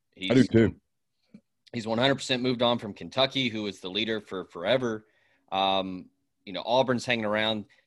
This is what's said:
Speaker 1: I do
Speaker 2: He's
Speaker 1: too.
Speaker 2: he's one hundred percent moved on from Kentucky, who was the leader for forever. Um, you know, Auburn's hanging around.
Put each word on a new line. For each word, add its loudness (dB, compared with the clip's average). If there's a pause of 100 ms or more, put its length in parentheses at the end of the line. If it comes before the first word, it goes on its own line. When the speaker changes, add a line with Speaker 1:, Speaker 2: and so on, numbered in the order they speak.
(180)
Speaker 1:
I -6
do 4
Speaker 2:
He's 6
Speaker 1:
too. 4 (1000)
Speaker 2:
he's -6
one 0
hundred 4
percent -4
moved 0
on 2
from -10
Kentucky, -2
who -6
was -6
the -10
leader -2
for -8
forever. -2 (460)
Um, 0 (400)
you -14
know, -8
Auburn's 2
hanging 0
around. 0 (220)